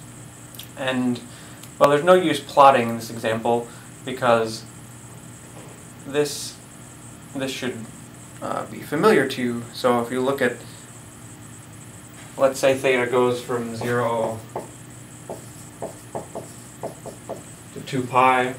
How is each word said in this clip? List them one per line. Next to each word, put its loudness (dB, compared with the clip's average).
And, 0
well, 10
there's 4
no 10
use 6
plotting 8
in -2
this -8
example 0
because 2
this, -2
this -4
should, -6
uh, -4
be -12
familiar 4
to -6
you. -2
So 2
if -4
you -2
look 0
at, 2
let's 2
say 6
theta 2
goes 4
from -4
zero -2
to -12
two -2
pi 4